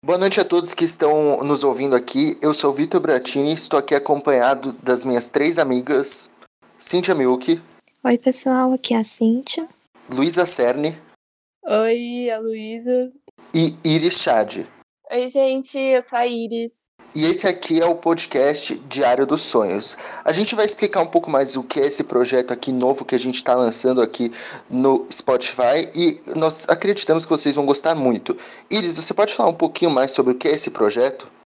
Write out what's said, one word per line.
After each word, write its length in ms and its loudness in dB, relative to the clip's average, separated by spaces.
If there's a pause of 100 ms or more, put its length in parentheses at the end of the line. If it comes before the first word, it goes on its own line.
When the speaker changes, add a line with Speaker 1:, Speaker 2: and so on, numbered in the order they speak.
Speaker 1:
Boa 80 4
noite 240 2
a 20 4
todos 300 0
que 120 0
estão 580 2
nos 200 0
ouvindo 320 0
aqui. 460 0
Eu 100 2
sou 200 2
o 20 -2
Vitor 260 0
Bratini, 540 0
estou 240 -2
aqui 160 0
acompanhado 880 0
das 240 0
minhas 240 0
três 300 0
amigas, 720 0 (440)
Cíntia 380 0
Milk. 480 0 (420)
Speaker 2:
Oi, 140 2
pessoal, 560 0
aqui 220 -4
é 20 2
a 60 0
Cíntia. 680 -2 (420)
Speaker 1:
Luísa 360 2
Cerne. 500 0 (680)
Speaker 3:
Oi, 680 -2
a 80 -4
Luísa. 720 -4 (420)
Speaker 1:
E 220 2 (100)
Iris 320 2
Chad. 480 0 (460)
Speaker 4:
Oi, 160 -2
gente, 500 -2
eu 260 2
sou 160 -4
a 80 0
Iris. 580 -6 (300)
Speaker 1:
E 100 0
esse 220 2
aqui 340 0
é 40 4
o 100 2
podcast 840 0 (100)
Diário 380 2
dos 160 -2
Sonhos. 560 0 (260)
A 80 0
gente 220 2
vai 120 2
explicar 360 0
um 60 0
pouco 240 0
mais 260 2
o 60 -6
que 160 -6
é 80 2
esse 160 0
projeto 480 0
aqui 200 -6
novo 320 0
que 120 -4
a 40 2
gente 240 -2
tá 120 2
lançando 480 2
aqui 260 -4 (400)
no 400 2
Spotify 840 0
e 260 0 (160)
nós 320 0
acreditamos 560 0
que 60 0
vocês 240 0
vão 100 0
gostar 300 2
muito. 420 0 (320)
Iris, 280 0
você 140 2
pode 220 0
falar 160 2
um 60 -2
pouquinho 340 0
mais 220 2
sobre 220 2
o 20 0
que 120 -4
é 40 4
esse 180 0
projeto? 600 -2 (140)